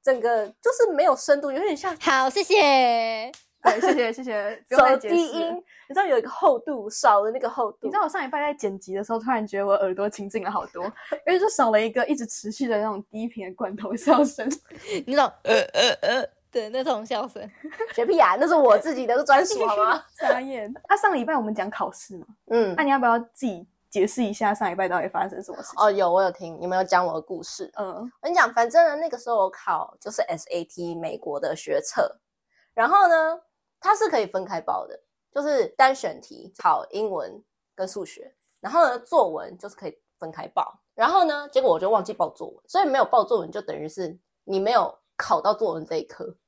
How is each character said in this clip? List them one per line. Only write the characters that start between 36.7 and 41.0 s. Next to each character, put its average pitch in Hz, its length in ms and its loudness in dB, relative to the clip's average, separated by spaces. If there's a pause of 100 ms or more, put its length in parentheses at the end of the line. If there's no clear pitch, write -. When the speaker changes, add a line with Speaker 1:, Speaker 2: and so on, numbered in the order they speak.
Speaker 1:
英 208 220 -4
文 143 320 -8 (320)
跟 190 120 -6
数 190 160 -10
学， - 300 -18 (260)
然 233 140 -10
后 339 100 4
呢， 247 140 0
作 240 320 2
文 170 300 -10
就 202 100 -16
是 - 60 -20
可 190 120 -14
以 - 80 -14 (220)
分 160 140 -14
开 - 160 -14
报。 - 320 -6 (160)
然 226 120 0